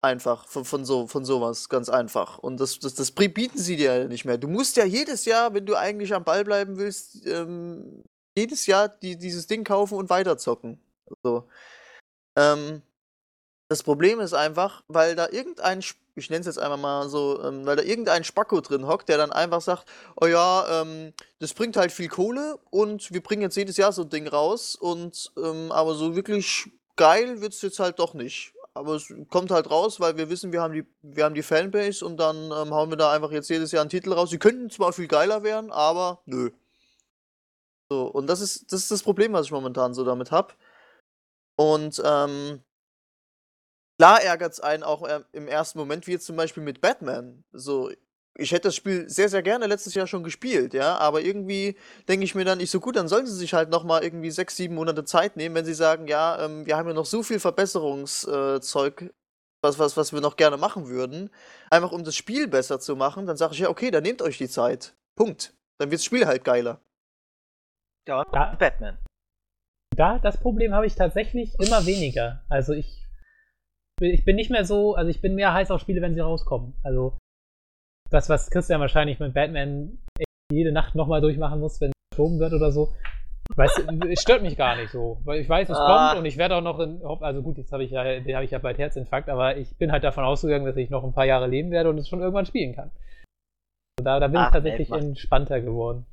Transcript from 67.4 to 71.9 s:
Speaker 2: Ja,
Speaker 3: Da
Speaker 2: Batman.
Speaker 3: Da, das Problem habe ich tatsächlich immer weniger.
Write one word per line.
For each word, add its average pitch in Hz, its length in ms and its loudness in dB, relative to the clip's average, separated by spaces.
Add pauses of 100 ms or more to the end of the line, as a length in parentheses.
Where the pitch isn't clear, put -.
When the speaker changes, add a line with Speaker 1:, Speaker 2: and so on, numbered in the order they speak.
Speaker 2:
Ja, 139 240 -2
Speaker 3:
Da 139 260 2
Speaker 2:
Batman. 113 400 2 (960)
Speaker 3:
Da, 190 220 4
das 208 200 0
Problem 220 360 2
habe 214 120 4
ich 196 100 -2
tatsächlich 214 640 0
immer 208 260 4
weniger. 131 640 -2